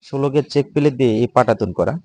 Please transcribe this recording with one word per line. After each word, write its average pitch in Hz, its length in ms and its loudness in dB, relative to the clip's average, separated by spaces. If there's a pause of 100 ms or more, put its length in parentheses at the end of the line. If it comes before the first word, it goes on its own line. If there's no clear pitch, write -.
ষোলো 139 280 -4
গেজ 143 140 0
চেক - 280 -2
প্লেট 147 220 2
দিয়ে 120 240 2
এই 120 80 2
পাটাতন 113 460 0
করা। 90 320 -2